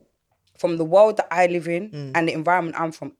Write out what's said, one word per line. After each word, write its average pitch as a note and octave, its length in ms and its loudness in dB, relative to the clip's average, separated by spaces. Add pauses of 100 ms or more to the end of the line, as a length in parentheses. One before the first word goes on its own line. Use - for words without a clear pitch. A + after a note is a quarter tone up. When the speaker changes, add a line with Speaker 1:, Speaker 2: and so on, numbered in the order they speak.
(580)
Speaker 1:
from F3 180 -2
the E3 80 -2
world G3+ 340 4
that - 120 -2
I F3 160 2
live F3 220 -4
in F3+ 240 -4
Speaker 2:
Mm. C#3+ 240 -12
Speaker 1:
and E3 120 2
the D3 40 0
environment E3 480 0
I'm E3 100 -4
from, C#3+ 300 -12